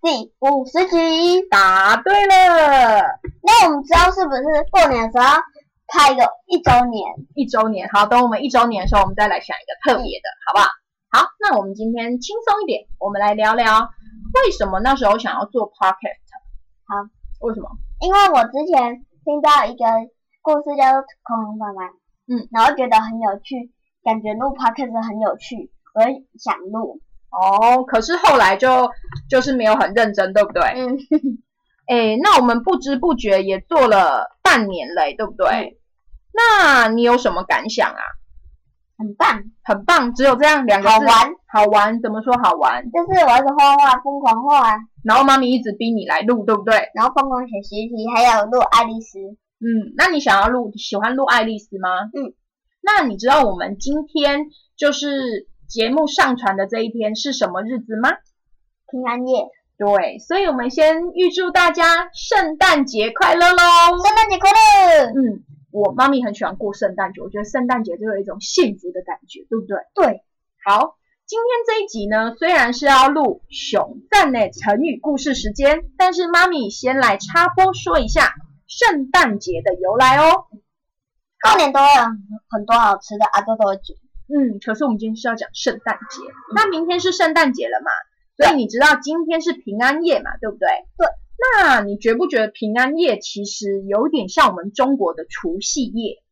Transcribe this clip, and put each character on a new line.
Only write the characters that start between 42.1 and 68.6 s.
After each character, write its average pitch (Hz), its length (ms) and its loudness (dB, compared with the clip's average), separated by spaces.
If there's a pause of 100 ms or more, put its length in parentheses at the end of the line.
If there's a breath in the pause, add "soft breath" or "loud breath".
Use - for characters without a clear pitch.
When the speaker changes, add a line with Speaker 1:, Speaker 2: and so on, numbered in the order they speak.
Speaker 2:
么 220 120 -6
说 254 100 0 (100)
好 - 100 2
玩？ 254 380 0
Speaker 1:
就 330 100 -2
是 370 240 2
我 254 140 4
一 - 20 4
直 277 60 0 (120)
画 277 180 6
画， 269 240 4
疯 277 200 -6
狂 233 220 0
画 269 280 4
啊。 214 80 -2 (260)
Speaker 2:
然 220 120 4
后 269 80 6
妈 269 120 4
咪 254 140 0
一 254 100 0
直 214 120 -8
逼 233 200 -4
你 220 140 -4
来 156 140 -2
录， 220 240 0
对 226 100 2
不 202 80 -4
对？ 214 320 0
Speaker 1:
然 220 100 0
后 254 100 0
疯 269 140 0
狂 254 200 -6
写 208 140 -10
习 214 260 -10
题， 226 260 -8
还 233 80 2
有 226 240 4
录 240 140 0
爱 226 240 2
丽 226 160 -8
丝。 226 180 -20
Speaker 2:
嗯， 214 800 -6
那 330 100 2
你 330 140 0
想 202 200 2
要 208 80 2
录， 240 280 -4
喜 - 200 -10
欢 226 200 -2
录 269 80 0
爱 240 180 2
丽 220 160 -6
丝 202 200 -16
吗？ 185 100 -6 (260)
Speaker 1:
嗯。 - 180 -10 (480)
Speaker 2:
那 392 240 2
你 220 120 -4
知 202 100 -6
道 277 160 4
我 208 120 0
们 185 240 -8
今 294 280 -6
天 285 400 -2 (300 soft breath)
就 294 160 0
是 277 560 -8 (200)
节 226 220 -4
目 302 160 0
上 269 300 -2
传 196 200 -4
的 190 100 -4
这 226 120 -8
一 226 100 -4
天 220 280 -6
是 269 160 -8
什 - 160 -4
么 185 140 -8
日 233 180 -8
子 220 160 -12
吗？ 247 140 -2 (800)
Speaker 1:
平 254 140 -10
安 247 220 -6
夜。 254 220 -2 (280 soft breath)
Speaker 2:
对， 202 440 -2
所 349 180 -4
以 392 80 0
我 320 60 -2
们 254 180 -6
先 320 440 0
预 349 160 0
祝 349 200 -4
大 359 220 2
家 339 420 0
圣 339 420 -4
诞 311 300 2
节 226 240 -4
快 349 240 0
乐 349 160 4
咯。 359 80 4 (460)
Speaker 1:
圣 415 120 4
诞 440 140 4
节 381 80 -2
快 381 120 4
乐。 392 580 6
Speaker 2:
嗯， 226 340 -2 (300)
我 202 200 -2
妈 254 160 2
咪 269 160 0
很 202 100 -6
喜 208 100 -8
欢 208 120 -6
过 208 160 -6
圣 196 220 -6
诞 190 180 -6
节， - 80 -20
我 185 80 -16
觉 208 100 -12
得 208 60 -8
圣 247 220 -6
诞 240 180 -2
节 226 140 -10
就 214 80 -8
有 208 120 -6
一 196 60 -6
种 208 160 -14
幸 233 380 -2